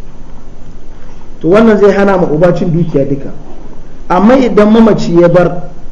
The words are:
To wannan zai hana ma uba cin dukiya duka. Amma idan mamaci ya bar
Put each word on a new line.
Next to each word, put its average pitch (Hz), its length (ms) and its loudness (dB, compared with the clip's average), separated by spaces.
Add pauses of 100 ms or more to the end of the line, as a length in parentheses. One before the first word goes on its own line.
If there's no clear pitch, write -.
(1400)
To 156 80 -4
wannan 214 280 4
zai 196 160 4
hana 196 240 2
ma 170 140 0
uba 165 220 2
cin - 180 -2
dukiya 151 340 0
duka. 139 260 -4 (800)
Amma 202 280 4
idan 214 340 2
mamaci 202 480 4
ya 175 100 6
bar 170 400 0 (220)